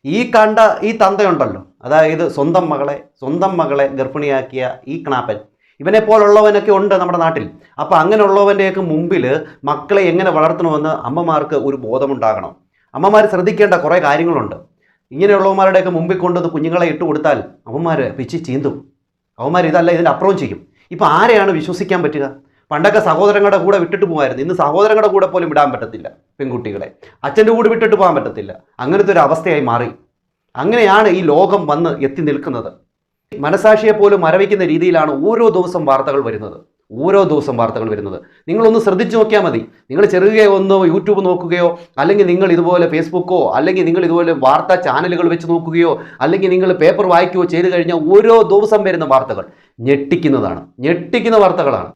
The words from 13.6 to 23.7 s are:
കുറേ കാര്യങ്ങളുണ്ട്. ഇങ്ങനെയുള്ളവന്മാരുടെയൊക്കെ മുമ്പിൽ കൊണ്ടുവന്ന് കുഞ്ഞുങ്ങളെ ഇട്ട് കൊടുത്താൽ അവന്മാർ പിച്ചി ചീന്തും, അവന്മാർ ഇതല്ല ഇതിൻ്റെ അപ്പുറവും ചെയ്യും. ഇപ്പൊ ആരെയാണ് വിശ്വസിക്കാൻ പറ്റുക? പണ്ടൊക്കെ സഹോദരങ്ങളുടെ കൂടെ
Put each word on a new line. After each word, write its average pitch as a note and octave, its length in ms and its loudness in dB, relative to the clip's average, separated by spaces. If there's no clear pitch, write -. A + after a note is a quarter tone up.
കുറേ F3+ 220 2
കാര്യങ്ങളുണ്ട്. D3 480 -2
ഇങ്ങനെയുള്ളവന്മാരുടെയൊക്കെ F#3+ 840 2
മുമ്പിൽ F3 240 -2
കൊണ്ടുവന്ന് F3 320 -2
കുഞ്ഞുങ്ങളെ E3 380 -2
ഇട്ട് D#3+ 160 -6
കൊടുത്താൽ D3+ 300 0
അവന്മാർ D#3 300 -4
പിച്ചി C3 280 -8
ചീന്തും, C3+ 300 -4
അവന്മാർ E3 320 -2
ഇതല്ല E3+ 240 2
ഇതിൻ്റെ D#3+ 180 0
അപ്പുറവും F#3+ 280 0
ചെയ്യും. - 180 -10
ഇപ്പൊ D#3+ 100 -2
ആരെയാണ് G#3 400 4
വിശ്വസിക്കാൻ F3+ 480 -4
പറ്റുക? D3 200 -4
പണ്ടൊക്കെ G3 380 2
സഹോദരങ്ങളുടെ G3+ 560 2
കൂടെ G3 180 2